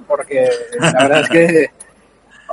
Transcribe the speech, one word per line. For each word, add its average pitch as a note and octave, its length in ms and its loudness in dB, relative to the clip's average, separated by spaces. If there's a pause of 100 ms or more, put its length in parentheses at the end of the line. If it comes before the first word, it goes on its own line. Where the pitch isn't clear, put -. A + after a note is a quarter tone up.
porque C3+ 420 -2 (300)
la E3 140 0
verdad C#3 280 2
es - 80 -4
que, E3 400 2 (400)
<laughs> - 440 -20